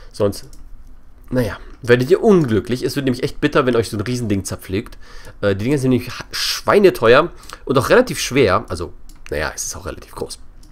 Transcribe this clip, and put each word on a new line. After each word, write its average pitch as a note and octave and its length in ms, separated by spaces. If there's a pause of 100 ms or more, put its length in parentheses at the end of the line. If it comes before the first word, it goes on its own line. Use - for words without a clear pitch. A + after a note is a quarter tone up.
(120)
Sonst, - 360 (800)
naja, A#2 280 (240)
werdet B2 300
ihr - 100
unglücklich. B2+ 640
Es C3+ 120
wird C#3 100
nämlich B2+ 180
echt - 180
bitter, D3+ 240
wenn B2 100
euch A2+ 140
so G#2+ 80
ein G#2 40
Riesending G#2+ 420
zerpflückt. - 540 (440)
Äh, G2+ 140
die G2+ 100
Dinger C#3+ 120
sind C3 140
nämlich B2 180
ha-, - 220
schweineteuer D#3 1000 (320)
und C3+ 140
auch B2 120
relativ G#3+ 300
schwer. A#2 480
Also, - 260 (380)
naja, D2 240
es - 100
ist - 100
auch D#2 100
relativ - 280
groß. - 260 (320)